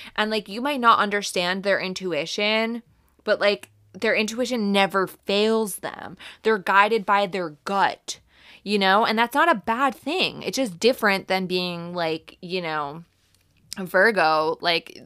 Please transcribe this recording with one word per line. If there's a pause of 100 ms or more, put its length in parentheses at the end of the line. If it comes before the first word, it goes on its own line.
(160)
And,
like,
you
might
not
understand
their
intuition, (400)
but,
like, (240)
their
intuition
never
fails
them. (280)
They're
guided
by
their
gut, (440)
you
know?
And
that's
not
a
bad
thing.
It's
just
different
than
being,
like,
you
know, (720)
a
Virgo,
like,